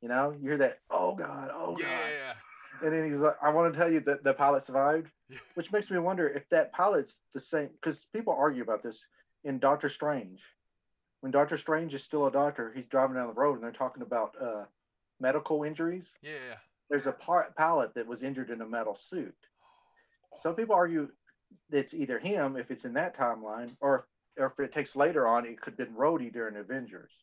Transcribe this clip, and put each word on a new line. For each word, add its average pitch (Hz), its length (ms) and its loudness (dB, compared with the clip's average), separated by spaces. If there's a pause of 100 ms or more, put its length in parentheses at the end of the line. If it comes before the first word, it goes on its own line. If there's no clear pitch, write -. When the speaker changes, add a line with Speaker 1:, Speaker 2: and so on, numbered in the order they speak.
Speaker 1:
You 120 80 -12
know, 131 240 2
you 147 80 -12 (100)
hear 147 80 0
that, 131 220 2 (100)
"Oh, 180 260 0
God, - 360 -8
oh, - 260 -6
Speaker 2:
Yeah, 165 100 -4
Speaker 1:
God." 160 220 -4
Speaker 2:
yeah, 151 60 -6
yeah. 131 180 -8 (480)
Speaker 1:
And 156 100 2
then 160 180 0
he's 143 100 -2
like, 147 200 4
"I 147 100 4
wanna 165 240 4
tell 170 160 2
you 165 100 4
that 139 240 0
the 135 100 4
pilot 139 320 4
survived," 147 420 2 (200)
Speaker 2:
Yeah. 131 100 -16 (160)
Speaker 1:
which 170 180 -6
makes 208 160 0
me 185 100 0
wonder 175 300 0
if 143 220 -4
that 160 220 4
pilot's 180 380 2 (220)
the 135 80 -8 (100)
same, 147 200 -2 (100)
'cause 160 160 -2 (160)
people 214 220 0
argue 135 280 2
about 107 200 -2
this 117 140 -8 (480)
in 135 160 -4
Doctor 143 280 4
Strange. 131 540 -4 (760)
When 135 120 -6
Doctor 147 240 4
Strange 156 380 -2
is 135 80 -8
still 147 240 0
a - 60 4
doctor, 139 400 0
he's 123 160 -10
driving 131 280 2
down 123 120 -4
the 113 40 -10
road 139 220 2
and 113 80 -10
they're 117 100 -8
talking 127 300 -6
about, 113 400 -2
uh, 107 240 -6 (540)
medical 147 420 0
injuries. 165 420 -4 (160)
Speaker 2:
Yeah, 147 120 -14
yeah, 151 60 -10 (100)
yeah. 113 100 -14 (320)
Speaker 1:
There's 139 160 0
a 131 60 -2
par-, 170 440 0
pilot 156 380 2
that 117 120 -4
was 117 160 -10
injured 131 280 -6
in 117 100 -8
a 113 60 -8
metal 110 320 -4 (100)
suit. 170 300 -10 (960)
Speaker 2:
Oh. - 100 -20
Speaker 1:
Some 165 140 -2
people 220 180 2
argue 170 360 2 (600)
it's 139 240 0
either 131 240 -2
him, 147 380 -2
if 120 140 -8
it's - 140 -10
in 123 100 -8
that 170 220 -2
timeline, 117 640 -4
or, 139 260 2 (300)
or 135 100 2
if 131 140 -4
it 135 140 -2
takes 143 220 -4
later 147 300 4
on, 117 200 4
it 117 160 -12
could - 160 -12
have 123 100 -4
been 113 60 -16
Rhodey 127 360 2
during 110 260 -6
Avengers. 104 560 -10 (100)